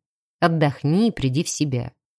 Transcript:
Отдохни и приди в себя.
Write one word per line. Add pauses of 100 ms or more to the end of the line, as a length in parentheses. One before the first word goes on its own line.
(400)
Отдохни
и
приди
в
себя. (260)